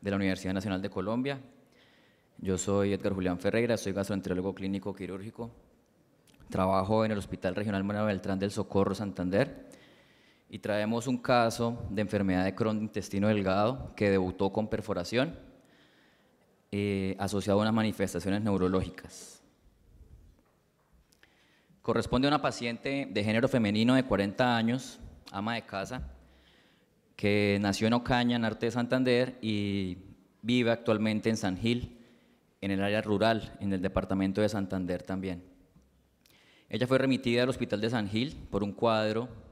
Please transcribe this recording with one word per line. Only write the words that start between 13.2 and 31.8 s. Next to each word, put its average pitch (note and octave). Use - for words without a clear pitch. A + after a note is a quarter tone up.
delgado G#2
que G#2+
debutó F#2+
con G#2+
perforación, G#2
eh, G2
asociado G2
a G#2+
unas A2
manifestaciones G2
neurológicas. F#2+
Corresponde A#2+
a C#3+
una D3
paciente C3+
de G#2
género A2
femenino A2+
de C3
cuarenta G#2
años, A#2
ama G#2
de A2+
casa, G2+
que G#2
nació G2+
en A2+
Ocaña, A#2+
norte A2
de A2+
Santander, B2
y G2+
vive A#2
actualmente A2
en A2+
San F#2+
Gil, A#2+